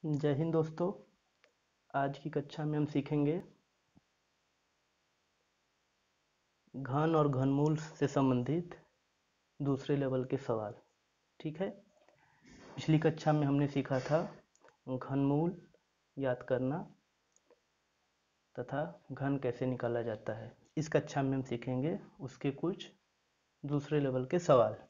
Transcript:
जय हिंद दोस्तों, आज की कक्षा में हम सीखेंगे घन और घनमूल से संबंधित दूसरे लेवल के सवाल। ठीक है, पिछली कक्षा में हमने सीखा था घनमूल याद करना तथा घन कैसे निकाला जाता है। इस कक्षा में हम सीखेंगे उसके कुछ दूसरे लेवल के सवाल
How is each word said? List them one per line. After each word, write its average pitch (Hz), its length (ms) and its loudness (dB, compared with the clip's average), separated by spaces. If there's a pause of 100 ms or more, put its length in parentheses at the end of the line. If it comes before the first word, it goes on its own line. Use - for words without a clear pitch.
जय 147 300 0
हिंद 160 200 0
दोस्तों, 165 380 0 (1000)
आज 139 240 0
की - 120 -8
कक्षा 147 360 -4
में 151 120 0
हम 151 100 2
सीखेंगे 147 460 0 (3500)
घन 143 420 0
और 151 140 6
घनमूल 139 480 4
से - 300 -2
संबंधित 135 680 0 (840)
दूसरे 139 360 0
लेवल 131 300 0
के 127 120 -2
सवाल। 110 360 -2 (680)
ठीक 156 220 -8
है, 196 80 -2 (1000)
पिछली - 300 2
कक्षा 156 340 2
में 151 140 2
हमने 139 200 4
सीखा 135 340 0
था 151 200 2 (680)
घनमूल 139 680 0 (640)
याद 131 280 -2
करना 131 340 0 (1800)
तथा 139 300 -4 (280)
घन 139 260 -2
कैसे 127 260 -2
निकाला 120 380 -2
जाता 110 320 -6
है। 113 160 -12 (260)
इस 151 120 -2
कक्षा 147 320 0
में 135 120 0
हम 135 100 -2
सीखेंगे 131 540 -4 (240)
उसके 135 320 -6
कुछ 170 380 -6 (720)
दूसरे 143 360 0
लेवल 131 280 0
के 175 140 2
सवाल 117 340 8 (140)